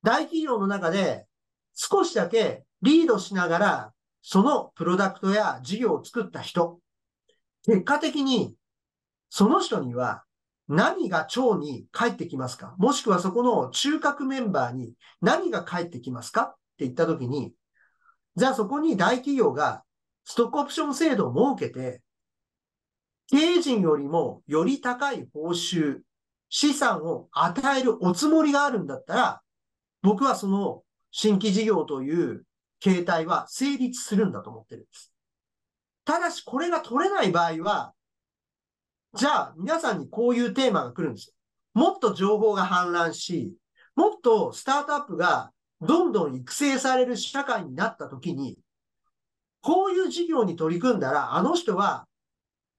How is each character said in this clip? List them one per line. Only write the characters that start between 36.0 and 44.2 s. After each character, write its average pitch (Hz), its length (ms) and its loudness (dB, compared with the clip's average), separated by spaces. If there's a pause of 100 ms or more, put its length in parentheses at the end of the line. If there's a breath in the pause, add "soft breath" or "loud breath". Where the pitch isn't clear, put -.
た 330 160 0
だ 349 100 -2
し - 120 -12
こ - 160 -6
れ 339 100 -2
が 339 120 0
取 277 240 -2
れ 392 60 2
な 392 120 0
い 196 80 2
場 170 160 2
合 160 160 -4
は、 202 320 -4 (1200)
じ 226 120 0
ゃ - 220 0
あ - 80 -20
皆 277 220 -2
さ 294 140 -2
ん 170 80 -4
に 131 80 -12
こ 240 220 0
う 247 40 2
い 240 120 0
う 190 80 -4
テ 262 160 2
ー - 20 -2
マ 151 120 0
が 123 80 -12
来 180 100 -8
る - 80 -2
ん 110 40 -10
で 98 60 -18
す - 80 -20
よ。 - 60 -20 (400)
も 320 180 6
っ 370 60 -8
と 214 160 2
情 196 240 2
報 214 160 4
が 185 120 0
氾 180 260 0
濫 170 200 0
し、 160 400 -6 (420 soft breath)
も 392 220 2
っ - 60 -20